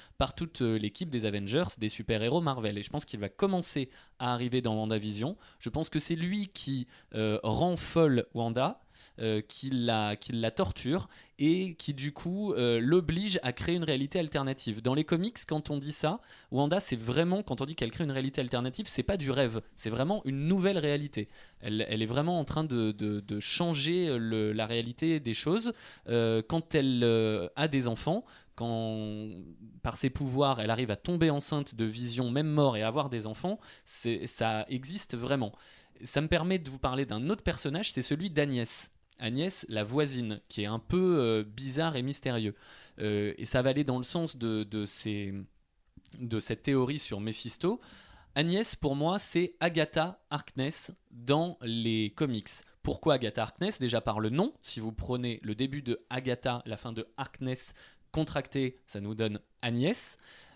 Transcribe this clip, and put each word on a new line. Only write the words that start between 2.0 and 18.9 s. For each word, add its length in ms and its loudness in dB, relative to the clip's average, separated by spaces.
Marvel. 340 -2
Et 60 -4
je 80 -10
pense 160 -4
qu'il 140 -8
va 100 -4
commencer 580 0
à 160 0
arriver 260 0
dans 160 0
WandaVision. 640 -2
Je 120 -6
pense 180 -2
que 100 0
c'est 180 0
lui 320 -2
qui, 380 -2
euh, 280 2
rend 340 2
folle 580 4
Wanda, 460 0
euh, 200 2
qui 300 -8
la, 460 2
qui 160 -8
la 180 2
torture 580 0
et 380 2
qui 180 -2
du 180 -4
coup, 420 -2
euh, 260 4
l'oblige 640 4
à 80 0
créer 240 0
une 80 0
réalité 340 0
alternative. 640 -2
Dans 120 4
les 100 4
comics, 420 0
quand 240 -2
on 80 0
dit 140 -4
ça, 280 0
Wanda, 300 4
c'est 160 0
vraiment, 480 2
quand 160 -4
on 40 0
dit 120 -6
qu'elle 160 -2
crée 100 -4
une 80 -2
réalité 300 -2
alternative, 480 -2
c'est 160 0